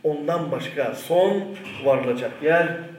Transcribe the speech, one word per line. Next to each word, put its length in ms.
Ondan 480
başka 440
son 480
varılacak 480
yer 240